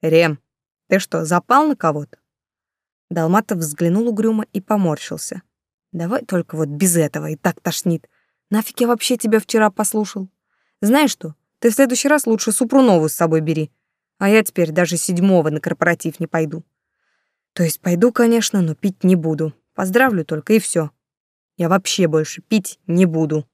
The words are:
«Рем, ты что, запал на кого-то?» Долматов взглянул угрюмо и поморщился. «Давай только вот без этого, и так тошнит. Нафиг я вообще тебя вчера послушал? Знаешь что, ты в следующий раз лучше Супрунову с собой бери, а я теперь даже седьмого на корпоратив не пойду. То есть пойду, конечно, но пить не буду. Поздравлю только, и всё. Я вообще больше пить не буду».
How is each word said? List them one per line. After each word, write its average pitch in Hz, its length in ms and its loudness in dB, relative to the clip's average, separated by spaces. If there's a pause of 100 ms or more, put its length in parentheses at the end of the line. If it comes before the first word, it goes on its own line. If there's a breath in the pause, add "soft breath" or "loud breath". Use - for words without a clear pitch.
«Рем, 160 380 2 (480)
ты 196 120 2
что, 165 260 -6
запал 247 420 2
на 285 80 0
кого-то?» 147 420 -4 (920)
Долматов 175 480 0
взглянул 170 500 -2
угрюмо 220 460 -2
и 196 80 -6
поморщился. 180 800 -4 (500)
«Давай 175 320 -6
только 170 320 -6
вот 156 140 -4
без 170 260 -2
этого, 156 360 -2
и 156 40 -8
так - 260 -4
тошнит. 170 460 -4 (440)
Нафиг 214 280 -4
я 240 80 2
вообще 240 300 -2
тебя 220 220 0
вчера 214 320 0
послушал? 202 580 -4 (520)
Знаешь 262 300 2
что, - 240 -12 (240)
ты 233 120 2
в - 20 -4
следующий 254 340 2
раз 285 200 2
лучше 220 240 0
Супрунову 220 580 4
с - 40 -6
собой 160 280 0
бери, 156 300 -4 (480)
а 196 100 0
я 220 140 4
теперь 170 280 -2
даже 170 260 0
седьмого 175 520 2
на 151 100 -4
корпоратив 165 600 -2
не 165 80 -6
пойду. 165 360 -4 (880)
То 180 100 -2
есть - 180 -4
пойду, 180 300 2
конечно, 233 500 2
но 160 140 -2
пить - 280 -6
не 185 120 4
буду. 160 380 -2 (200)
Поздравлю 190 520 0
только, 156 280 -2
и 220 60 6
всё. 160 320 -4 (680)
Я 170 120 -2
вообще 190 380 2
больше 156 340 -2
пить - 440 -4
не 180 220 2
буду». 156 460 -2